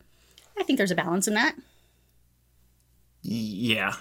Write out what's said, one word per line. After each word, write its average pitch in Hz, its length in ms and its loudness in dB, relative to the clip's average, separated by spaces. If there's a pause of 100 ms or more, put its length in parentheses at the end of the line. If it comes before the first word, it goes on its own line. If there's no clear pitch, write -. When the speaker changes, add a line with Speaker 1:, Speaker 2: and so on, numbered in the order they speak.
(600)
Speaker 1:
I 381 40 -2
think 285 120 2
there's 196 160 2
a 175 40 0
balance 170 340 0
in 214 60 0
that. 269 200 2 (1700)
Speaker 2:
Y-, - 80 -6
yeah, 107 680 -2